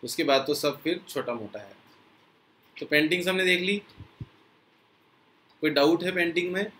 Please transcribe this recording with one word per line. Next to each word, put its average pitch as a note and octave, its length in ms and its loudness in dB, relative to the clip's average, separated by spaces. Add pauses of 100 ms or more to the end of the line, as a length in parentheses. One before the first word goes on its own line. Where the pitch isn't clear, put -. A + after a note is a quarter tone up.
उसके B2+ 200 -4
बाद C3+ 240 4
तो D3 60 0
सब D3 280 -2
फिर F3 260 -4
छोटा A#2+ 260 -6
मोटा G#2 260 -10
है। G2 160 -18 (1000)
तो C#3+ 80 -10
paintings D#3 420 2
हमने F#3 180 0
देख F3+ 160 2
ली, G3 140 0 (1900)
कोई D#3 60 2
डाउट D3+ 340 4
है F3+ 80 -2
painting F3 420 0
में? G3+ 260 -4